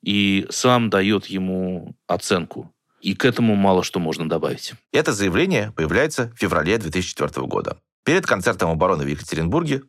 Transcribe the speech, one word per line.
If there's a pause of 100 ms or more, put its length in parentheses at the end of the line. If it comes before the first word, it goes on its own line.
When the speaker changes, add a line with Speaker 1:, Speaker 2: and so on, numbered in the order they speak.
Speaker 1:
и
сам
даёт
ему (120)
оценку. (280)
И
к
этому
мало
что
можно
добавить. (200)
Speaker 2:
Это
заявление
появляется
в
феврале
две
тысячи
четвёртого
года. (260)
Перед
концертом
обороны
в
Екатеринбурге